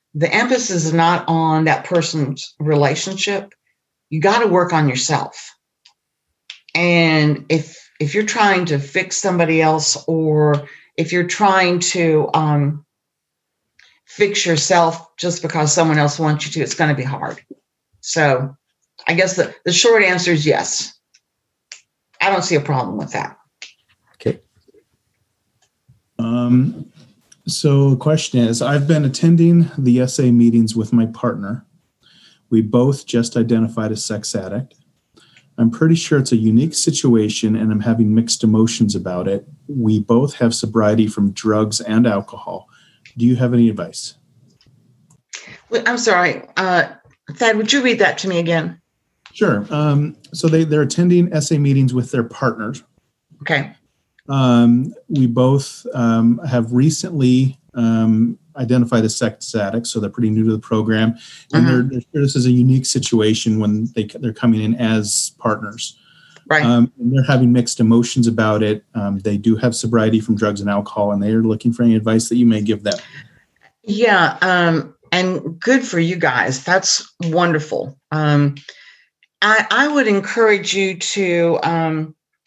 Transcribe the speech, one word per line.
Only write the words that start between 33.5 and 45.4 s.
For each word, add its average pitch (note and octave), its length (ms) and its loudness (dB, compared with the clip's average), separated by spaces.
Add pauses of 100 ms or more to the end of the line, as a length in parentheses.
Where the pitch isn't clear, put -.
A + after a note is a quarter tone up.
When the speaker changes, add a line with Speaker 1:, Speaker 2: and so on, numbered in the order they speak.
Speaker 3:
as A2 140 -8
sex G#2+ 300 -8
addict. G2+ 400 -8 (840)
I'm A2+ 140 2
pretty E3 240 2
sure D#3+ 240 0
it's C3 120 -2
a A#2+ 60 4
unique A2+ 380 2
situation, A2 800 0
and A2 160 0
I'm G#2 100 -2
having A2+ 340 0
mixed A#2 280 0
emotions A2 520 2
about F2+ 320 -6
it. G2 200 -4 (200)
We A2 320 0
both A#2+ 360 0
have A#2 180 0
sobriety A2 540 0
from G2+ 240 -2
drugs G#2+ 500 -2
and A2+ 260 0
alcohol. - 600 -8 (480)
Do A#2 80 0
you B2+ 120 4
have B2 160 0
any A#2 140 4
advice? F#2+ 480 -8 (1500)